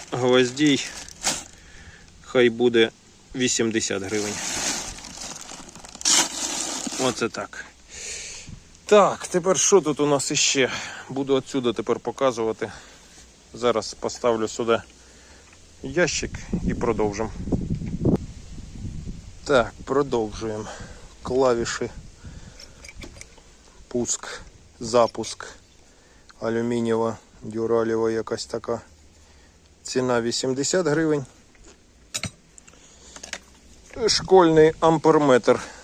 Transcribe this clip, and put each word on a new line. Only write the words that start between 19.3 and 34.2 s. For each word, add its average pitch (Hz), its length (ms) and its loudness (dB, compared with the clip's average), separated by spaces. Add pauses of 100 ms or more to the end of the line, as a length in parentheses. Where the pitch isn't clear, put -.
Так, 120 280 4 (120)
продовжуємо. 110 800 -2 (580)
Клавіші. 123 680 0 (2000)
Пуск, - 520 -6 (400)
запуск. 113 680 0 (920)
Алюмінієва, 113 760 0 (260)
дюралєва 113 680 0
якась 113 360 -4
така. 117 340 -6 (1040)
Ціна 127 380 0
вісімдесят 135 640 -2
гривень. 151 380 0 (2750)
Школьний 160 720 8